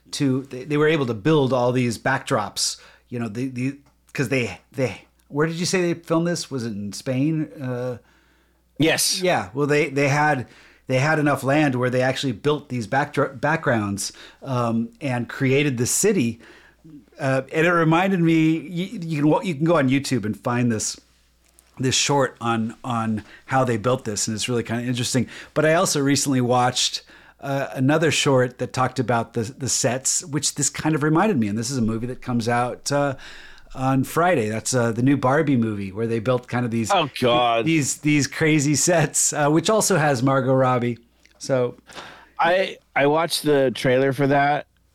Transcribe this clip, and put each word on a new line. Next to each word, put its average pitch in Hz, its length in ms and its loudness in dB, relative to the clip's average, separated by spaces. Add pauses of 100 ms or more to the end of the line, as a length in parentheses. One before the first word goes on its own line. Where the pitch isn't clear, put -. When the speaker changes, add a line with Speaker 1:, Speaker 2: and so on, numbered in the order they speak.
(120)
Speaker 1:
to, 135 320 -2
they, 127 200 -14
they 151 140 -4
were 151 100 4
able 156 160 2
to 120 100 -4
build 135 380 2
all 123 200 2
these 120 260 0
backdrops. 131 840 -4 (300)
You 120 80 -8
know, 117 100 -4
the, 123 200 -6
the, 131 300 -6 (360)
'cause 127 160 -2
they, 117 280 -2 (140)
they, 120 300 -4 (260)
where 147 180 -2
did 165 100 -4
you 175 100 -4
say 190 160 0
they 170 180 -2
filmed 165 260 0
this? 170 240 -4
Was 131 140 -6
it 117 80 -4
in 101 220 -8
Spain? 147 560 -2 (100)
Uh, 123 380 -6 (800)
Speaker 2:
Yes. 156 440 0
Speaker 1:
Yeah. 131 320 0
Well, 139 140 0
they, 147 220 2
they 139 180 0
had, 147 400 2 (400)
they 127 100 2
had 151 220 2
enough 143 240 2
land 139 320 2
where 123 140 0
they 127 120 2
actually 131 300 0
built 147 360 -2
these 117 200 -6
backdro-, 135 520 -2
backgrounds, 117 720 -2 (300)
um, 120 460 -2 (120)
and 123 280 -4
created 135 500 0
the 120 80 2
city. 175 540 0 (800)
Uh, 135 220 0 (100)
and 156 140 2
it 180 40 4
reminded 170 480 4
me, 160 400 4
you, 180 420 -8
you 165 200 -4
can 147 80 4
wa-, 185 140 4
you 185 120 -2
can 139 120 -4
go 170 100 4
on 135 120 4
YouTube 127 360 0
and 107 120 -2
find 123 360 0
this, - 260 -4 (800)
this 127 160 -2
short 139 460 0
on, 113 420 -2
on 113 400 -2 (240)
how 131 160 2
they 120 140 0
built 123 280 0
this, 104 220 -4
and 113 80 -4
it's 104 140 -6
really 120 160 -2
kinda 117 180 -4
interesting. 123 460 -2 (260)
But 151 100 0
I 156 100 4
also 170 260 0
recently 139 400 0
watched, 123 640 0 (380)
uh, 139 340 -4
another 151 360 2
short 127 480 2
that 127 140 -6
talked 127 260 -2
about 120 360 -2
the, 117 80 -2
the 120 260 -8
sets, - 560 -2
which 147 320 -4
this 143 140 -2
kind 156 260 -2
of 143 80 -2
reminded 165 340 2
me. 110 80 2
And 101 100 -2
this 117 140 -4
is 139 80 -4
a 117 40 0
movie 113 260 -2
that 127 120 -10
comes 120 280 -2
out, 120 420 -2
uh, 143 240 0 (600)
on 131 300 0
Friday. 160 460 0
That's, 110 240 -4
uh, 117 180 2
the 117 100 -2
new 139 140 4
Barbie 139 400 2
movie 104 360 -2
where 110 140 -4
they 113 120 -2
built 123 280 -2
kind 123 200 -2
of 117 40 -4
these, 113 200 -2
Speaker 2:
Oh, 151 180 2 (100)
God. 120 460 2
Speaker 1:
these, 156 340 0
these 147 280 2
crazy 151 480 2
sets, 151 580 2
uh, 147 160 2
which 160 220 2
also 160 260 2
has 143 260 2
Margot 135 300 2
Robbie. 127 460 2 (400)
So 123 380 -2 (600)
Speaker 2:
I, 180 380 0 (180)
I 139 120 2
watched 156 380 0
the 139 300 4
trailer 135 380 2
for 139 140 0
that, 143 400 2 (280)